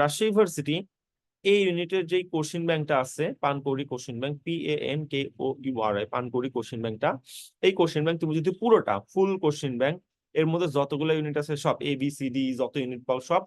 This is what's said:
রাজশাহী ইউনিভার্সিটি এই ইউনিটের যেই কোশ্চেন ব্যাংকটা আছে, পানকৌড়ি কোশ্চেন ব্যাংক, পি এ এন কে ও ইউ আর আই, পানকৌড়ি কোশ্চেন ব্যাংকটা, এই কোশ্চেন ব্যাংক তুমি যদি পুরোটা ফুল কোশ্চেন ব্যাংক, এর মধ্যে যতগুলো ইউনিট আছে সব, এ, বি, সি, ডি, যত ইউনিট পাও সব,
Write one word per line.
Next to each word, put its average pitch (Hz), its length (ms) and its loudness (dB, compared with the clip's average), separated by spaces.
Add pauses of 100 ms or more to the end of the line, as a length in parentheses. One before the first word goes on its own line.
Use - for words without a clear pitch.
রাজশাহী 147 280 2
ইউনিভার্সিটি 165 480 2 (680)
এই 202 220 6
ইউনিটের 175 440 0
যেই 180 220 2
কোশ্চেন 160 360 -2
ব্যাংকটা 156 260 2 (100)
আছে, 147 200 -4 (180)
পানকৌড়ি 143 480 0
কোশ্চেন 123 320 -8
ব্যাংক, 143 120 -4 (100)
পি 165 100 -4 (180)
এ - 20 2 (180)
এন 147 80 -2 (120)
কে 139 80 0 (240)
ও - 20 0 (200)
ইউ 131 80 -4 (120)
আর 104 140 2
আই, 107 140 -2
পানকৌড়ি 123 420 -2
কোশ্চেন 113 280 -6
ব্যাংকটা, 113 260 0 (560)
এই 190 120 6
কোশ্চেন 160 260 2
ব্যাংক 165 180 2
তুমি 156 160 0
যদি 165 120 0 (100)
পুরোটা 214 340 4 (180)
ফুল 190 180 2 (140)
কোশ্চেন 147 360 0
ব্যাংক, 151 160 2 (380)
এর 156 160 4
মধ্যে 175 260 0
যতগুলো 143 380 0
ইউনিট 151 280 -2
আছে 147 120 -4 (100)
সব, 135 120 2 (140)
এ, - 100 0
বি, 139 160 0
সি, 135 180 -6
ডি, 135 100 0 (160)
যত 120 220 -2
ইউনিট 123 260 -6
পাও 127 100 2 (120)
সব, 185 160 2